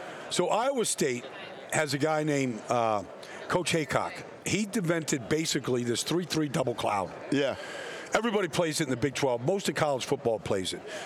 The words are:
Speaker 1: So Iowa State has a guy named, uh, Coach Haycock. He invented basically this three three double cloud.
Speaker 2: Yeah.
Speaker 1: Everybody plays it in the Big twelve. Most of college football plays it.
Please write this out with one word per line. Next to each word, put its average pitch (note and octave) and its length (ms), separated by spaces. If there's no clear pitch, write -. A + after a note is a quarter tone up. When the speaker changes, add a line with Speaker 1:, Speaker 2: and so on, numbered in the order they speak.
Speaker 1:
So F3+ 200
Iowa A#3+ 340
State B2+ 400
has D3+ 220
a D3 40
guy D#3 260
named, C3+ 460
uh, A2+ 340
Coach F3 240
Haycock. C3 420
He G#3 280
invented D#3+ 560
basically B2+ 560
this A#2 180
three E3+ 220
three D3+ 240
double C3+ 260
cloud. G2+ 340
Speaker 2:
Yeah. C#3 240
Speaker 1:
Everybody G#3+ 360
plays D#3+ 320
it - 40
in C3+ 40
the B2+ 80
Big C3+ 180
twelve. B2 300
Most F#3+ 240
of D#3 60
college C#3+ 300
football A#2 340
plays F#2+ 340
it. F2 80